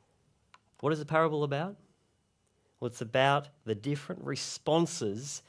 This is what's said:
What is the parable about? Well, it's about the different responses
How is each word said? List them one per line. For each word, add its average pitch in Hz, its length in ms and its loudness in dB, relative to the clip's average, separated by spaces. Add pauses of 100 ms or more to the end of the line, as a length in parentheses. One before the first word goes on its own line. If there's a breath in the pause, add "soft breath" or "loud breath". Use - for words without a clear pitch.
(800)
What 143 100 2
is 156 60 0
the 151 80 -6
parable 156 380 2
about? 151 320 -4 (1040)
Well, 123 80 -4
it's 117 140 -8
about 139 480 4 (160)
the 110 100 -2
different 143 480 -6
responses 139 1300 0